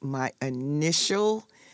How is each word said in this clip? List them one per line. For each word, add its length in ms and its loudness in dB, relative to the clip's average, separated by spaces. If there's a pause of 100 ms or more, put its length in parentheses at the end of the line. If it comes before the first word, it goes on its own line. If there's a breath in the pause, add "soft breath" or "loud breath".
my 300 -4 (100)
initial 1040 0 (280 soft breath)